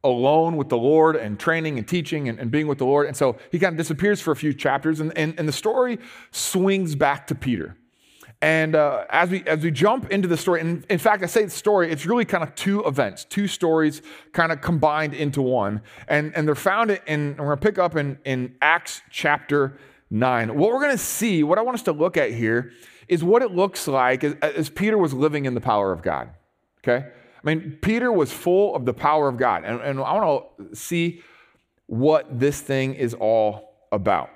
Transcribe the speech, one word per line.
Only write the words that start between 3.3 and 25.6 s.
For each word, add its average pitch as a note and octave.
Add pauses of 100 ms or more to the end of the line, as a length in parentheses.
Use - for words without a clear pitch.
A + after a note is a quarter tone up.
he F3
kinda E3+
disappears E3+
for D#3+
a C#3
few D3+
chapters, D3
and, D#3
and, D#3
and D#3
the C#3+
story A#3+ (320)
swings F#3+
back C#3
to C3+
Peter. G#2+ (640)
And, D#3
uh, C#3+
as F3
we, F#3+
as D#3
we E3+
jump G#3
into F#3+
the E3+
story, E3+
and E3
in F#3
fact, G#3
I F3
say G#3
story, F#3
it's D3
really A3+
kinda E3+
two G3+
events, B2+
two G3+
stories D#3+ (320)
kinda E3
combined D3+
into C#3+
one. A2 (260)
And, D3+
and D#3
they're D3+
found G#3
in, F#3+
and D3
we're C#3+
gonna D3
pick G#3
up E3+
in, C#3+
in B2+
Acts D#3+ (100)
chapter C#3+ (360)
nine. A#2
What G3
we're C4
gonna C#4
see, G3
what D#3
I G#3+
want B3
us -
to E3+
look D#3+
at B2
here A#2 (360)
is E3+
what G#3+
it A#3
looks F3+
like C3
as, D3
as D3+
Peter G#3+
was D#3
living D3
in B2+
the A#2